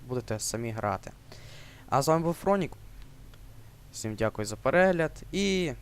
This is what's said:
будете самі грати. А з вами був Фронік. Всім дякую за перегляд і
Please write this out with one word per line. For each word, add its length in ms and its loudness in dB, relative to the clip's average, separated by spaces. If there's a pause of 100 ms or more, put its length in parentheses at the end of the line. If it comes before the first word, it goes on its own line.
будете 320 -2
самі 320 -2
грати. 400 -2 (760)
А 120 4
з 60 2
вами 160 6
був 100 2
Фронік. 380 2 (1200)
Всім 240 -4
дякую 300 0
за 100 -6
перегляд 760 4
і 500 2